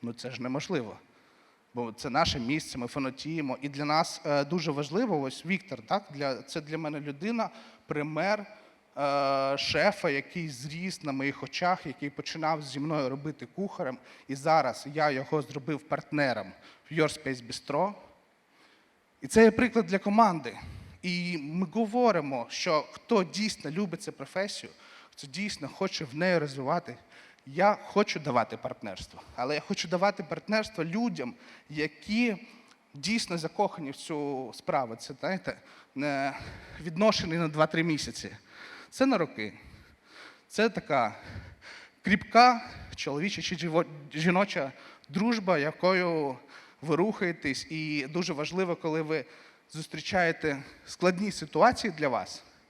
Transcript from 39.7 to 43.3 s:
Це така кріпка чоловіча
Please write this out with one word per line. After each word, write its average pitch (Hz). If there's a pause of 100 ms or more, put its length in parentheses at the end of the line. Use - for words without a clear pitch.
Це 214
така 135 (880)
кріпка 226 (260)
чоловіча 156